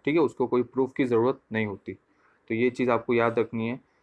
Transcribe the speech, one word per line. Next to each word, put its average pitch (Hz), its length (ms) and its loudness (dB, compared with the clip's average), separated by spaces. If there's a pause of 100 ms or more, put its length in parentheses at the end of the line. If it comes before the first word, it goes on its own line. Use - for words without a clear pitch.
ठीक 143 100 0
है, 170 80 2
उसको 123 240 -2
कोई 123 180 0
proof 131 320 -4
की 143 80 0
ज़रूरत 123 360 0 (120)
नहीं 110 140 0
होती, 98 260 -10 (580)
तो 113 40 -4
ये 120 160 2
चीज़ 123 200 0
आपको 120 240 0
याद 117 240 2
रखनी 113 300 -2
है। 127 100 -8 (240)